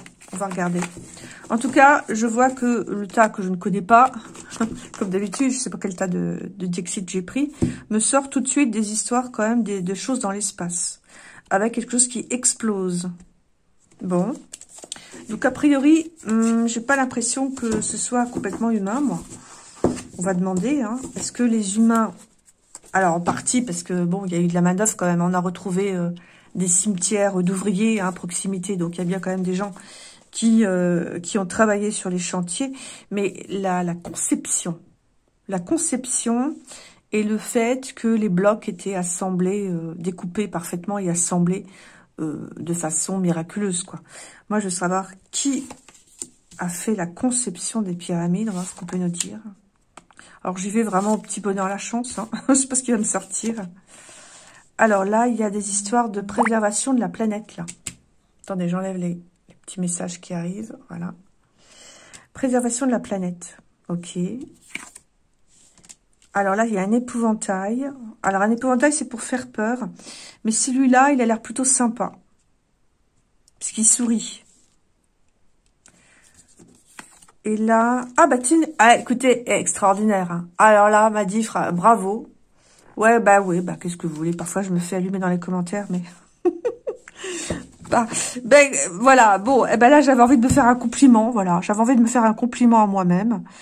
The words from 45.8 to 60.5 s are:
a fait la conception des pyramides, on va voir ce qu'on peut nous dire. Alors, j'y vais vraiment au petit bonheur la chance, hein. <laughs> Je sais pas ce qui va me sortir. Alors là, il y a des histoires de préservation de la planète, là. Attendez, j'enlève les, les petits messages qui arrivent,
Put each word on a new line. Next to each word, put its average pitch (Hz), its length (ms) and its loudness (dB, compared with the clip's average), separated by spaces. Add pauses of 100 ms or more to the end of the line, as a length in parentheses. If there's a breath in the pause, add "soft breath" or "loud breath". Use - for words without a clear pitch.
a 180 100 -6
fait 214 260 -4
la 180 120 -4
conception 220 760 -4
des 185 140 -4
pyramides, 175 560 -2
on - 20 -4
va 180 60 -6
voir 185 100 -8
ce - 60 -14
qu'on - 100 -16
peut 180 140 -6
nous 180 100 -2
dire. 185 320 -6 (1040 loud breath)
Alors, 185 140 -6
j'y 196 120 -8
vais 226 120 0
vraiment 208 320 0
au 208 40 0
petit - 220 -10
bonheur 196 280 -2
la 202 100 -6
chance, 240 400 -8
hein. 214 100 -8 (100)
<laughs> - 100 -6
Je 269 60 6
sais 262 120 2
pas - 80 -6
ce 240 80 -2
qui 240 100 -2
va 220 60 2
me 214 60 -2
sortir. 214 640 -6 (1080 loud breath)
Alors 202 300 4
là, 220 200 2
il 240 100 0
y 220 60 -2
a 214 60 0
des 202 220 -6
histoires 233 400 0
de 202 100 -6
préservation 220 720 0
de 247 80 2
la 190 80 0
planète, 214 480 -6
là. 170 80 -10 (800)
Attendez, 180 260 -4
j'enlève 185 300 -4
les, 175 160 -4 (340)
les - 140 -20
petits - 180 -12
messages 180 400 -6
qui - 140 -12
arrivent, 190 420 -8 (140)